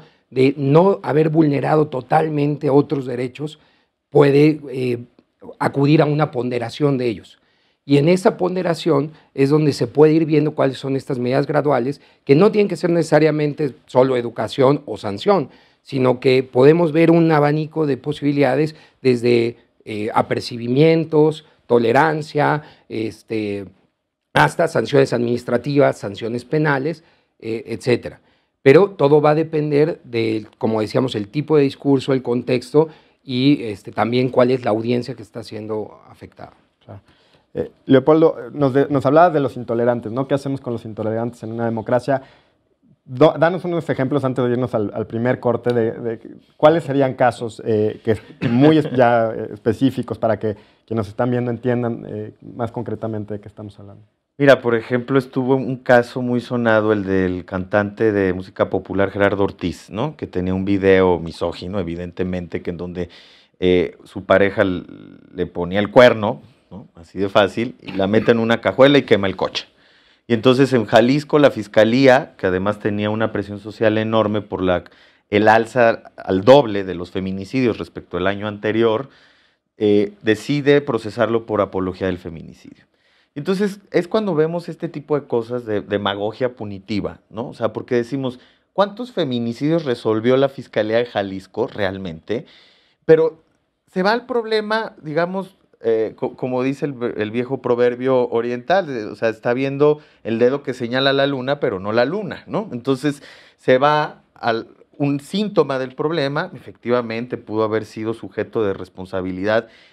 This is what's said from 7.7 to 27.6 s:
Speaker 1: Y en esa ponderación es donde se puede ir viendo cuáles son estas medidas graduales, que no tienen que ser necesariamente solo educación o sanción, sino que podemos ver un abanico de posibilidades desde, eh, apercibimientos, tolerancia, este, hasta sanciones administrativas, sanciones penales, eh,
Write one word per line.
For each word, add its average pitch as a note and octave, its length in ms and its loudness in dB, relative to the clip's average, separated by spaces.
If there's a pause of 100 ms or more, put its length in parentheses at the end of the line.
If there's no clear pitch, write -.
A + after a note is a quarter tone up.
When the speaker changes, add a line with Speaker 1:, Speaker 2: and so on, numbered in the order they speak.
Speaker 1:
Y C#3+ 120 2
en C#3 100 2
esa F#3 300 2
ponderación E3+ 760 -2 (220)
es C#3 160 2
donde D3+ 240 2
se B2+ 140 -4
puede D#3 260 4
ir D#3+ 120 2
viendo D3+ 300 0
cuáles C3+ 220 0
son C3+ 180 -6
estas C3+ 240 -6
medidas C3 260 0
graduales, C#3 540 -2 (240)
que C#3 120 4
no G3 160 6
tienen G#3 180 0
que E3 80 -6
ser F3 120 -2
necesariamente D3+ 840 0 (100)
solo C3 300 2
educación A#2+ 720 0
o G#2+ 120 -10
sanción, G#2+ 520 -2 (320)
sino B2+ 380 0
que C3 240 4
podemos D3+ 480 4
ver D#3+ 180 4
un E3 220 4
abanico D3+ 560 0
de C3+ 100 -2
posibilidades C#3+ 800 -2 (260)
desde, A#2 560 2 (260)
eh, G#2+ 300 -8
apercibimientos, D3+ 1300 0 (220)
tolerancia, D3 960 0 (260)
este, G#2 800 -8 (680)
hasta D3+ 340 2
sanciones C3+ 440 0
administrativas, B2 840 0
sanciones A2+ 480 -8
penales, D#3 580 -2 (360)
eh, A2 260 -8